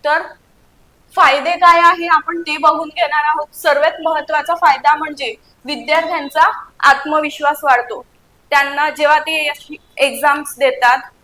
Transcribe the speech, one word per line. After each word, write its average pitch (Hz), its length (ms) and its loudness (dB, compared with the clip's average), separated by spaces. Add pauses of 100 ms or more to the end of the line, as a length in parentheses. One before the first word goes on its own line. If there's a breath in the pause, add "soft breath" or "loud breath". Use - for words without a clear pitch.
तर 311 160 0 (920)
फायदे 285 360 2
काय 339 280 6
आहे 339 280 2
आपण 330 340 0
ते 311 160 -6
बघून 311 320 0
घेणार 302 340 0
आहोत. 302 320 -4
सर्वात 311 460 0
महत्त्वाचा 311 540 -4
फायदा 294 400 2
म्हणजे 285 400 -8 (300 soft breath)
विद्यार्थ्यांचा 311 1040 -2 (100)
आत्मविश्वास 294 840 0
वाढतो. 240 420 0 (440)
त्यांना 277 400 0
जेव्हा 294 300 2
ते 311 300 -4
अशी 294 260 -14 (220)
एक्झाम्स 254 600 -2
देतात 262 380 2 (260)